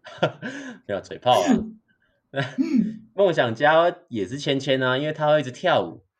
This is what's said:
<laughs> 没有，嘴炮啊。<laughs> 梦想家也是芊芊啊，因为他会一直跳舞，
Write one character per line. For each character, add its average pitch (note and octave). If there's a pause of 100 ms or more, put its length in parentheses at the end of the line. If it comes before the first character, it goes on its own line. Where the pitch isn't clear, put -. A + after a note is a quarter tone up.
(200)
<laughs> C4
没 G2+
有， F2+
嘴 -
炮 B2
啊。 - (880)
<laughs> G#3+
梦 F#3
想 B2+
家 D#3+ (140)
也 G2+
是 B2
芊 C#3
芊 C3+
啊， B2+
因 D3
为 D#3
他 D3+
会 D3+
一 -
直 B2+
跳 C#3
舞， E2 (160)